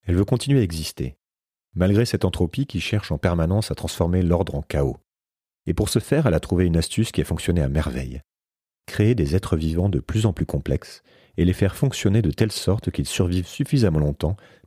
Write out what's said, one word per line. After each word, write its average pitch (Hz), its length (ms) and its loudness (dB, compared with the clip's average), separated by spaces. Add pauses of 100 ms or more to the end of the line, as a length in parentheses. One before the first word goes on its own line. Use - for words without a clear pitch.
elle 90 100 2
veut 98 100 4
continuer 135 340 2
à 117 40 4
exister, 80 540 -6 (580)
malgré 101 300 4
cette - 200 0
entropie 92 400 -2
qui - 160 -6
cherche - 300 -4
en 104 60 -2
permanence 87 540 0
à - 40 -4
transformer 87 480 0
l'ordre 87 320 2
en 73 60 -4
chaos. 69 360 -2 (680)
Et 85 80 -2
pour 104 140 0
ce - 120 0
faire, 143 260 0
elle 101 80 4
a 78 60 2
trouvé 90 260 -2
une 85 100 2
astuce 95 360 0
qui - 100 0
a 73 40 -4
fonctionné 85 360 -2
à 67 80 0
merveille. 65 520 -4 (640)
Créer 110 280 2
des 78 200 2
êtres - 200 0
vivants 82 340 0
de 80 100 0
plus 110 260 -2
en 98 80 2
plus 76 140 -4
complexes - 560 -4 (340)
et 85 80 4
les 90 80 4
faire 95 220 0
fonctionner 113 460 2
de 85 100 2
telle 110 200 0
sorte 95 400 -2
qu'ils 71 140 -4
survivent 90 420 0
suffisamment 110 520 2
longtemps 76 360 0 (320)